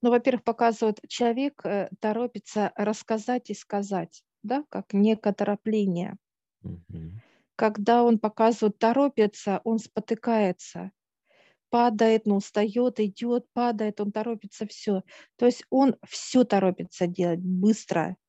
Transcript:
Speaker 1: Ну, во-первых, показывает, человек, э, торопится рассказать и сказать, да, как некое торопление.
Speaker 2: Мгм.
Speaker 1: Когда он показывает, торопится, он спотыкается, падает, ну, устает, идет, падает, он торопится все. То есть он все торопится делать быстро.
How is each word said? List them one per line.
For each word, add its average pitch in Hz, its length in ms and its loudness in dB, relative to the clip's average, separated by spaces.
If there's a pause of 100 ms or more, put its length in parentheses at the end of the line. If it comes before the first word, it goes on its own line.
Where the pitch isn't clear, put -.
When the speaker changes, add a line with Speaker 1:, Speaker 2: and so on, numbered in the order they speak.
Speaker 1:
Ну, 240 80 2
во-первых, 240 340 2
показывает, 226 640 0
человек, 247 560 -2
э, 196 240 -4 (120)
торопится 214 760 -4
рассказать 220 720 -4
и 214 40 -6
сказать, 202 680 -6 (180)
да, 262 260 -4
как - 240 -12
некое 208 400 2
торопление. 202 880 -2 (440)
Speaker 2:
Мгм. 85 580 -14 (380)
Speaker 1:
Когда 220 460 2
он 233 140 4
показывает, 214 600 0
торопится, 226 840 0
он 226 140 0
спотыкается, 208 1120 -4 (760)
падает, 226 560 4
ну, 202 100 4
устает, 214 640 0
идет, 240 540 -2
падает, 220 460 -2
он 208 120 -4
торопится 214 540 -8
все. 196 360 -4 (340)
То 240 100 2
есть 247 240 2
он 262 260 4 (120)
все - 360 2
торопится 185 640 0
делать 175 320 -2
быстро. 185 760 0 (120)